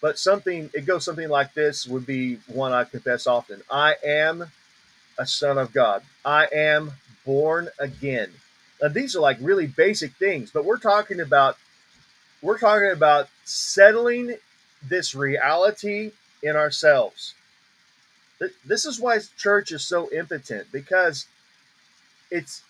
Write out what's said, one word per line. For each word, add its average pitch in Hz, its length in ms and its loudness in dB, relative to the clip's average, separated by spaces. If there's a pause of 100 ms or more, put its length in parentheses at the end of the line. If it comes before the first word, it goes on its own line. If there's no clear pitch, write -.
But 151 180 -2
something, 185 540 -2
it 143 120 -8
goes 180 200 -2
something 160 240 -8
like 139 240 0
this 147 340 -2
would 127 180 -6
be 127 300 -4 (120)
one 127 260 -4
I 123 100 2
confess 123 440 -4
often. 113 420 -2
"I 147 340 2
am 156 480 -2 (680)
a 127 80 -6
son 139 320 -2
of 127 140 -4
God. 110 320 2 (220)
I 151 260 4
am 151 420 0 (320)
born 156 440 0 (100)
again." 131 540 -6 (480)
Now, 147 60 0
these 220 280 -4
are, 180 40 -4
like, 139 220 2
really 170 260 0
basic 160 460 0
things, 165 380 -4
but 151 120 -2
we're 214 140 0
talking 208 420 0
about, 139 380 4 (840)
we're 208 180 0
talking 208 320 4
about 147 360 4 (160)
settling 240 920 4 (440)
this 165 320 -4
reality 185 1000 0 (280)
in 151 140 -2
ourselves. 147 760 2 (1080)
Th-, - 140 -8 (100)
this 165 220 -2
is 269 120 -10
why 233 220 0 (180)
church 202 360 0
is 151 100 -10
so 175 280 -4
impotent, 147 600 -8
because 156 560 -2 (1040)
it's 170 380 -10